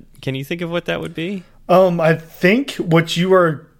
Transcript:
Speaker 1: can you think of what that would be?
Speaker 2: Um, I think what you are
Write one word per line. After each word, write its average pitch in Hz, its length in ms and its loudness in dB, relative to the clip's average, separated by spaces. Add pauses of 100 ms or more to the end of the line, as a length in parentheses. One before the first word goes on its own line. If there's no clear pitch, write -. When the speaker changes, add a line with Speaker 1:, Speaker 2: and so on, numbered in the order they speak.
(220)
Speaker 1:
can 135 120 -6
you 135 100 -8
think 170 180 -10
of 170 80 -8
what 170 160 -6
that 170 140 -6
would 165 140 -12
be? 180 300 -8 (240)
Speaker 2:
Um, 180 320 4
I 160 140 2
think 202 600 -2
what 165 400 0
you 185 180 2
are 170 340 0 (120)